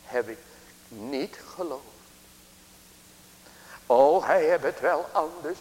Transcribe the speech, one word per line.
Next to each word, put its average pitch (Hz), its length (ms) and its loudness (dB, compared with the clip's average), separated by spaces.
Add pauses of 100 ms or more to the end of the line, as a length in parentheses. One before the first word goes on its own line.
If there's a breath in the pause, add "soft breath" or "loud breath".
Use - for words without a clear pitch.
heb 120 260 -4
ik 110 80 -12 (500 loud breath)
niet 131 500 -8 (180)
geloofd. 147 280 -10 (2000 loud breath)
Oh, 143 400 6
hij 165 180 2
heeft 170 200 2
het 175 160 -2
wel 170 320 0
anders 165 500 -4